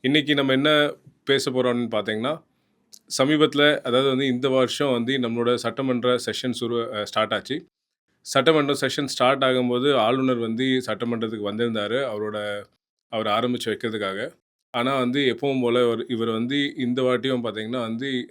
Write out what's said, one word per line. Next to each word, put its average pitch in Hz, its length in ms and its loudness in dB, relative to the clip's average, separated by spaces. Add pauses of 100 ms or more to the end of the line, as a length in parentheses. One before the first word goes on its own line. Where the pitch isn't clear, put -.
இன்னைக்கு 143 320 2
நம்ம 139 180 2
என்ன 147 420 4 (300)
பேச 139 280 0
போறோம்னு 123 380 0
பார்த்தீங்கன்னா, 110 540 -4 (720)
சமீபத்துல, 147 640 4
அதாவது 131 300 2
வந்து 135 180 2
இந்த 127 220 0
வருஷம் 131 420 2
வந்து 120 260 0
நம்மளோட 120 380 0
சட்டமன்ற 123 600 0
செஷன் 120 440 -4
சுரு-, 117 340 -4
அ, 104 120 -4
ஸ்டார்ட் 110 280 -2
ஆச்சு. 127 320 -6 (560)
சட்டமன்ற 143 520 2
செஷன் 139 320 -2
ஸ்டார்ட் 131 380 2
ஆகும்போது 127 500 2
ஆளுநர் 127 440 2
வந்து 127 480 0
சட்டமன்றத்துக்கு 110 680 -4
வந்திருந்தாரு, 110 520 -2
அவரோட, 104 600 -6 (440)
அவர் 110 200 -4
ஆரம்பிச்சு 117 380 0
வைக்கிறதுக்காக. 107 680 -4 (400)
ஆனா 131 280 0
வந்து 127 200 0
எப்பவும் 135 420 0
போல 123 260 2
ஒரு, 113 220 -2
இவர் 113 200 -2
வந்து 135 460 -2
இந்த 123 260 -2
வாட்டியும் 127 440 0
பார்த்தீங்கன்னா 110 340 -6
வந்து 117 520 -4